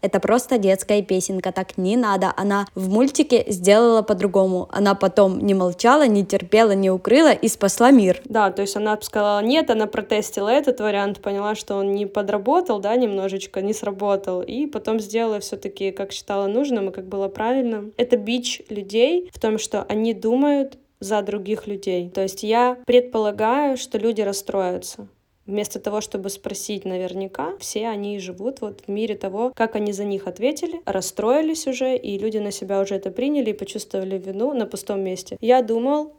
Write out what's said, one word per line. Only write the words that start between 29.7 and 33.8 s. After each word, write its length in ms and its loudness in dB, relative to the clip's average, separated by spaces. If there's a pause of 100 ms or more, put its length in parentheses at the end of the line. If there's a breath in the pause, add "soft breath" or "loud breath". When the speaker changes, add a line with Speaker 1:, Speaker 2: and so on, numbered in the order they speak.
Speaker 2:
они 180 -2
за 120 -6
них 240 -4
ответили, 580 -4
расстроились 800 -2
уже, 300 -2
и 200 -6
люди 220 -4
на 140 -4
себя 280 -4
уже 140 -2
это 160 -6
приняли 400 0
и 20 0
почувствовали 680 -8